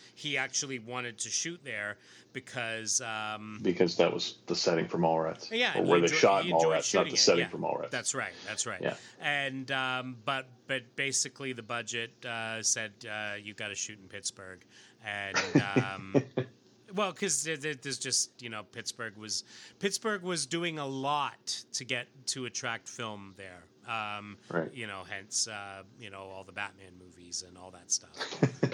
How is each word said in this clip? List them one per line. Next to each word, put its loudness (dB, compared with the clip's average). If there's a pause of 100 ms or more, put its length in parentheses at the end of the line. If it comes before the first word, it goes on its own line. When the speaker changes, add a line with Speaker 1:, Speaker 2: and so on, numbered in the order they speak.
(140)
Speaker 1:
he -4
actually -2
wanted -6
to -4
shoot -2
there -4 (340)
because, -2
um, -4
Speaker 2:
Because 4
that 8
was -2 (100)
the 0
setting 4
for -2
Mallrats. 2
Speaker 1:
Yeah, 2
Speaker 2:
Or 4
Speaker 1:
and 4
Speaker 2:
where 10
Speaker 1:
he 6
Speaker 2:
they 8
Speaker 1:
enjoy-, 4
Speaker 2:
shot 8
Speaker 1:
he 0
enjoyed 8
Speaker 2:
Mallrats, 6
not 2
Speaker 1:
shooting 4
Speaker 2:
the -2
Speaker 1:
it, 2
Speaker 2:
setting 8
Speaker 1:
yeah. 2
Speaker 2:
for -6
Mallrats. -2
Speaker 1:
That's 0
right, 0 (140)
that's -2
right. -4
Speaker 2:
Yeah. 0 (260)
Speaker 1:
And, 0
um, 0
but, 0 (200)
but -4
basically -2
the -8
budget, -4 (120)
uh, -4
said, 0 (180)
uh, -4
"You -10
gotta -6
shoot -6
in -20
Pittsburgh," -10 (400)
and, -2 (400)
um, 0 (400)
Speaker 2:
<laughs> -20
Speaker 1:
well, 0
'cause 0
there, -2
there, -4
there's -6
just, 0
you -8
know, -8
Pittsburgh -8
was, -6 (340)
Pittsburgh 0
was -2
doing -2
a -2
lot -2 (100)
to -4
get, -2 (200)
to -2
attract -4
film -8
there. -16 (240)
Um, -4 (140)
Speaker 2:
Right. -2
Speaker 1:
you -8
know, -8
hence, -4
uh, -8 (160)
you -14
know, -12
all -12
the -20
Batman -8 (100)
movies -10
and -20
all -14
that -8
stuff. -2 (640)